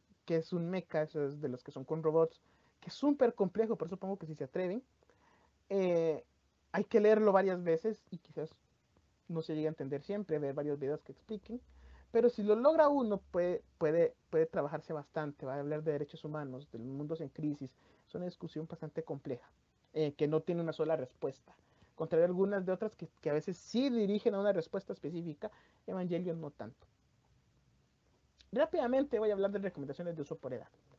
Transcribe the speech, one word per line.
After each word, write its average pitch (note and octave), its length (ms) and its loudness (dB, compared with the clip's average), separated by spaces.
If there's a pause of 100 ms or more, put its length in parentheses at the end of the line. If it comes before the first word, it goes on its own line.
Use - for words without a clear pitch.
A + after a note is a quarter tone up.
(240)
que E3+ 120 0
es D#3+ 160 -2
un E3+ 160 -2
mecha, E3+ 340 -2
eso D3+ 220 -4
es C#3+ 160 -6
de D3 80 -4
los B2 140 -6
que - 80 -16
son C3+ 140 -10
con D#3+ 180 -4
robots, D#3+ 400 2 (380)
que - 80 -18
es - 60 -12
súper C#4 400 4
complejo, G#3+ 420 0
pero E3 120 -6
supongo F#3+ 300 -8
que E3 80 -12
si D#3 80 -10
se D3 80 -8
atreven, F#3 400 -4 (840)
eh, E3+ 560 2 (480)
hay G#3 120 0
que A3 160 4
leerlo G#3+ 300 6
varias F#3+ 320 4
veces F3 480 0
y F3 80 -10
quizás - 320 -10 (800)
no E3 120 -4
se D#3+ 140 -6
llegue D#3 140 0
a - 20 -2
entender C#3+ 320 -6
siempre, G3 380 -4
ver C#3 120 -2
varios D3 280 -4
videos C3 220 -4
que - 100 -16
expliquen, A3 480 -12 (500)
pero A#3 180 6
si A3 140 0
lo G#3 140 4
logra D4+ 320 6
uno, A#3+ 300 2 (120)
puede, F3 320 0 (160)
puede, E3 360 4 (140)
puede D#3+ 180 2
trabajarse D#3 460 -4
bastante, D3 540 -6
va C3 80 -4
a C#3+ 60 -4
hablar D3+ 240 -4
de D#3+ 80 2
derechos D3 320 -6
humanos, D3 480 -8
de A#2 80 -12
los A#2+ 80 -10
mundos D3 320 -6
en C#3+ 80 -8
crisis, C#3+ 420 -6 (360)
es - 80 -14
una F3+ 100 -6
discusión D#3+ 420 -10
bastante D#3+ 380 -8
compleja, C#3 440 -10 (460)
eh, D3+ 200 0
que D3+ 120 0
no D#3 140 2
tiene E3+ 200 -2
una E3 120 -2
sola D#3+ 240 0
respuesta, - 600 -8 (380)
contrario E3 300 2
a F3+ 40 6
algunas F#3+ 380 0
de F#3 60 0
otras G3 240 -4
que, E3 120 -12 (120)
que D3+ 100 -2
a D3 40 2
veces D#3 220 -2
sí C4 340 0
dirigen G#3 440 2
a G3 60 -2
una G3+ 120 4
respuesta F#3+ 400 -4
específica, E3+ 600 -8 (340)
Evangelion F3+ 540 -4
no D3 100 -8
tanto. - 340 -14 (1700)
Rápidamente C4+ 680 2
voy G#3+ 120 2
a G3+ 40 2
hablar G3 160 2
de G3+ 80 -4
recomendaciones E3+ 560 -6
de D#3 80 -4
uso - 140 -8
por - 180 -8
edad, G#2+ 140 -12 (300)